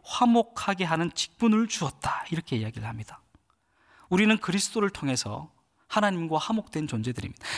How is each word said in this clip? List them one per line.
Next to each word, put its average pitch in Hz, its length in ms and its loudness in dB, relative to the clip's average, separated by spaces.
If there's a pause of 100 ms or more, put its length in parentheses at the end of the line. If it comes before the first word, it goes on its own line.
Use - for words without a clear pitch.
화목하게 226 840 2
하는 165 280 0
직분을 220 560 2
주었다." - 640 -4
이렇게 160 260 -4
이야기를 110 320 -6
합니다. 113 320 -12 (880)
우리는 214 300 4
그리스도를 196 500 0
통해서 135 640 -4 (340)
하나님과 175 500 2
화목된 160 500 -2
존재들입니다. 123 560 -6 (140)